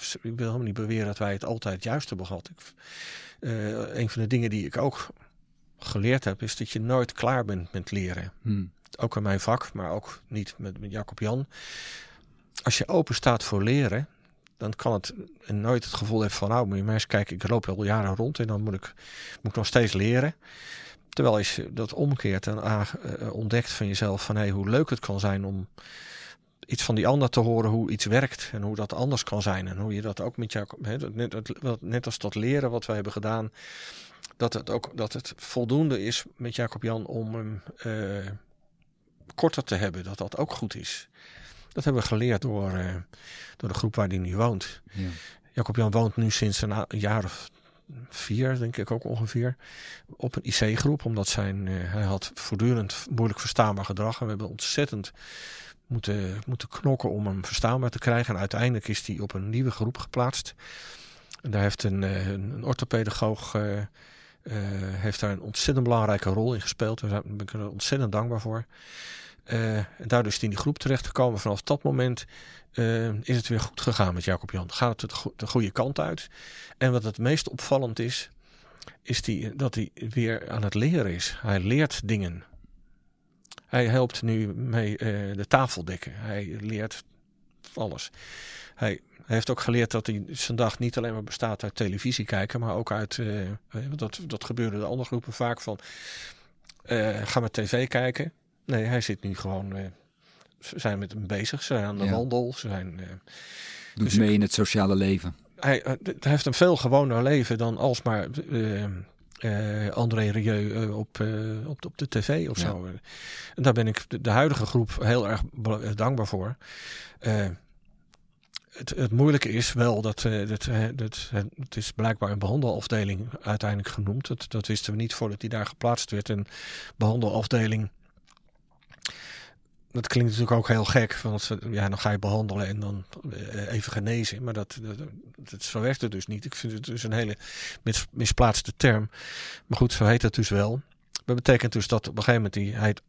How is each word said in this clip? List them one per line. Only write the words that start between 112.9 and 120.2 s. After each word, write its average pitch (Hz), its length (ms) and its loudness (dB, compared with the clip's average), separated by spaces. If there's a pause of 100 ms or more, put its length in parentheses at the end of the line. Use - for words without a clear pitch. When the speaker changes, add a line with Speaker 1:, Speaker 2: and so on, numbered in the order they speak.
Speaker 1:
En 139 80 0
daar 120 100 8
ben 113 140 4
ik - 200 0
de, - 140 -4
de 117 80 2
huidige 131 360 4
groep 113 380 2
heel 113 260 6
erg 107 120 0 (100)
bela-, 110 300 0
eh, 107 140 -2
dankbaar 113 320 2
voor. 101 280 -2 (640)
Eh, 107 280 2 (1200)
het, - 200 -12
het 120 220 0
moeilijke 139 380 6
is 110 240 0
wel 117 280 4
dat, 107 240 0